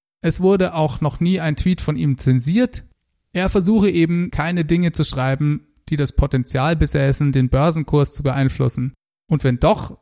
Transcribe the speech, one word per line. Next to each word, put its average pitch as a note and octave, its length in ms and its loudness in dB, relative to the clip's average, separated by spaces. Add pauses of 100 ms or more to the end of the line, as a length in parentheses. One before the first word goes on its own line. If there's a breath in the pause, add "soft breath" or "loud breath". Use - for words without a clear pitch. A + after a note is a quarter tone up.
(220)
Es E3 180 -2
wurde F#3 320 2
auch D#3 300 -2
noch D3 180 -4
nie F3 200 0
ein D#3 160 -2
Tweet F3+ 260 -2
von D3+ 140 -4
ihm D3 200 0
zensiert. D#3+ 680 0 (500)
Er F#3 160 0
versuche G3+ 400 2
eben, E3+ 400 0
keine E3+ 340 -2
Dinge E3+ 280 2
zu D#3 120 -2
schreiben, C#3+ 640 -2 (240)
die D#3 60 0
das C#3+ 160 -2
Potenzial C#3 640 0
besäßen, C#3+ 580 0
den B2+ 180 2
Börsenkurs D3 640 0
zu - 100 -8
beeinflussen. C3+ 720 -2 (340)
Und D3+ 160 0
wenn B2 140 2
doch, - 440 0